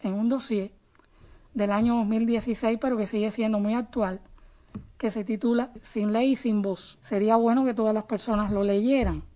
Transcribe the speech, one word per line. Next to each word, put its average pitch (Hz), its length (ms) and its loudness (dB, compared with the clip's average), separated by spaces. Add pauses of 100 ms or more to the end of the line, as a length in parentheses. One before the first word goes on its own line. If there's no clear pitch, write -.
en 190 140 -4
un 220 140 0
dossier 226 420 -2 (840)
del 202 180 0
año 233 240 2
dos 226 100 0
mil 220 200 0
dieciséis, 226 540 0
pero 254 160 0
que 208 100 -2
sigue 214 240 -2
siendo 220 280 -2
muy 208 160 0
actual, 214 460 -4 (760)
que 233 140 -2
se 208 140 -6
titula 233 460 0 (120)
Sin 208 300 -2
Ley 254 200 2
y 240 40 2
Sin 214 260 0
Voz. - 380 -6
Sería 214 360 2
bueno 233 280 4
que 247 100 0
todas 220 200 2
las 214 100 -2
personas 208 480 -2
lo 202 100 0
leyeran. 202 600 2 (140)